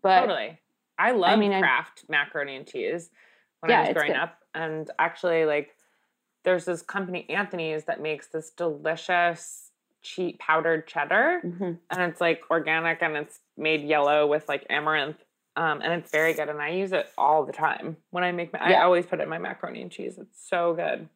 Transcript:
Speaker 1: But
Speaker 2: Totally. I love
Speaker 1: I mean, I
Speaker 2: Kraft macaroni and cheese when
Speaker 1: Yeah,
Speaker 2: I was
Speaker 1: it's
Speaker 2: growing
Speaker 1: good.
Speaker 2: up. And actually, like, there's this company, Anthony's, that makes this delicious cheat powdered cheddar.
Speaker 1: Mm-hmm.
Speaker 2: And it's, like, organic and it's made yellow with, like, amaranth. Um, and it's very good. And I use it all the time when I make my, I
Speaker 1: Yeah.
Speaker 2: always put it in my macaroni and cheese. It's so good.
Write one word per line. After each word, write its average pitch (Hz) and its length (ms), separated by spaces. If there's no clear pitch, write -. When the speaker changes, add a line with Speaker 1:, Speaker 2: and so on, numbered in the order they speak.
Speaker 1:
But 190 200
Speaker 2:
Totally. 156 380
I 208 140
love 190 200
Speaker 1:
I 214 40
mean, 202 180
I 190 60
Speaker 2:
Kraft 143 500
macaroni 143 460
and 143 100
cheese 143 440
when 165 120
Speaker 1:
Yeah, 226 60
Speaker 2:
I 160 40
was - 80
Speaker 1:
it's - 80
Speaker 2:
growing 151 160
Speaker 1:
good. 135 60
Speaker 2:
up. 170 180
And 156 420
actually, 165 480
like, 147 300
there's 180 220
this 175 160
company, 180 480
Anthony's, 165 560
that 139 160
makes 151 260
this 160 220
delicious 165 1200
cheat - 380
powdered 160 480
cheddar. 220 580
Speaker 1:
Mm-hmm. 175 280
Speaker 2:
And 175 200
it's, - 100
like, 165 280
organic 160 520
and 160 140
it's 147 240
made 156 260
yellow 147 440
with, 151 220
like, 139 200
amaranth. 151 480
Um, 156 260
and 165 120
it's 170 180
very 156 220
good. 151 160
And 151 120
I 151 80
use 185 240
it 160 140
all 147 280
the - 80
time 160 440
when 175 120
I 180 80
make 170 220
my, - 60
I 175 120
Speaker 1:
Yeah. - 120
Speaker 2:
always 175 220
put 170 140
it - 40
in - 60
my 160 80
macaroni - 440
and - 100
cheese. - 260
It's - 320
so 170 240
good. 160 420